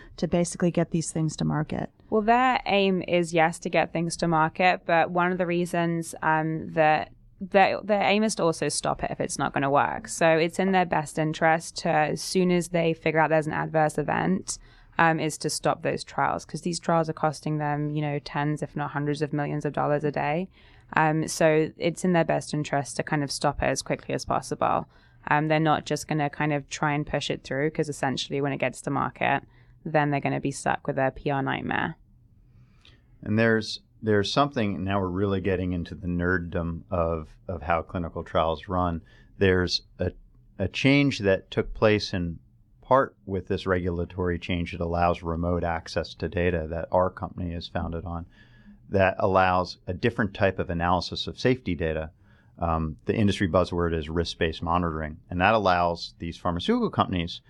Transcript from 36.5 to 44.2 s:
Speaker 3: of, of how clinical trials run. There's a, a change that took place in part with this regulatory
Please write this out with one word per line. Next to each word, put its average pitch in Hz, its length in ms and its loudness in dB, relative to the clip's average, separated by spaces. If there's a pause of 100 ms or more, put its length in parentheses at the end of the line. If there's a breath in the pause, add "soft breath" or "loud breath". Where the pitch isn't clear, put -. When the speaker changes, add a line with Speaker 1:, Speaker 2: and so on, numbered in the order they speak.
Speaker 3:
of, 82 380 -2 (200)
of 90 140 -8
how 82 200 0
clinical 82 420 -8
trials 80 420 0
run. 90 360 0 (360 soft breath)
There's 92 440 2 (160)
a, 92 140 -2 (460)
a 95 100 -2
change 139 500 2
that 95 320 2
took - 240 -4
place 107 400 2
in 85 240 -4 (440)
part - 340 2 (100)
with 95 220 -6
this 95 180 -2
regulatory 90 720 -2